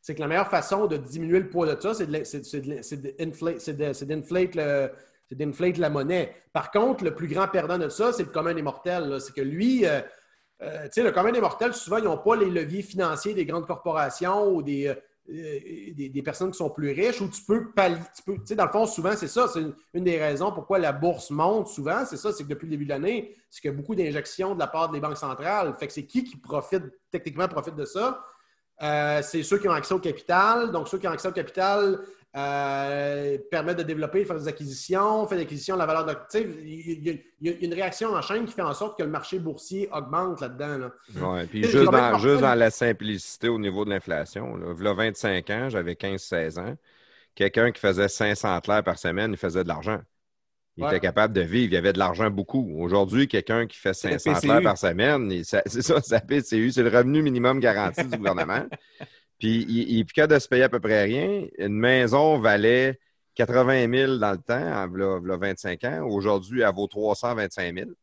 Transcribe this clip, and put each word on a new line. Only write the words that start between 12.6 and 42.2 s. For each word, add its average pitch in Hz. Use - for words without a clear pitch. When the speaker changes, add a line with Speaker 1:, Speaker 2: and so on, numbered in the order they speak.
Speaker 1:
financiers 185
des 175
grandes 160
corporations 175
ou 175
des, 139
euh, 135
euh, 156
des, 143
des 135
personnes 156
qui -
sont 156
plus 143
riches, 208
où 196
tu -
peux 226
pallier, 175
tu -
peux, 196
tu -
sais, 208
dans 202
le -
fond, 220
souvent, 196
c'est 175
ça, 240
c'est 170
une, 156
une 180
des 170
raisons 156
pourquoi 190
la 156
bourse 156
monte 180
souvent, 160
c'est -
ça, 208
c'est 202
que 143
depuis 147
le 160
début 143
de 139
l'année, 175
c'est -
qu'il 147
y 139
a -
beaucoup 147
d'injections 180
de -
la 151
part 160
des 151
banques 147
centrales. 151
Fait 151
que 143
c'est 147
qui 247
qui -
profite, 170
techniquement 170
profite 160
de 147
ça ? 226
Euh, 147
c'est 156
ceux 202
qui 202
ont 175
accès 156
au 185
capital. 190
Donc, 160
ceux 190
qui 196
ont 175
accès 175
au 185
capital, 190
euh, 143
permettent 170
de 170
développer, 156
de 202
faire 180
des 151
acquisitions, 185
faire 202
des 170
acquisitions 147
de 185
la 160
valeur 160
de, 156
tu 143
sais, 220
il 160
y, 165
il 160
y -
a 170
une 170
réaction 190
en 156
chaîne 220
qui -
fait 190
en 151
sorte 208
que 180
le 151
marché 170
boursier 180
augmente 156
là-dedans, 139
là. 127
Speaker 2:
Ouais, 92
puis 107
Speaker 1:
Tu 110
sais, 117
Speaker 2:
juste 139
Speaker 1:
les 139
Speaker 2:
dans, -
Speaker 1:
banques 104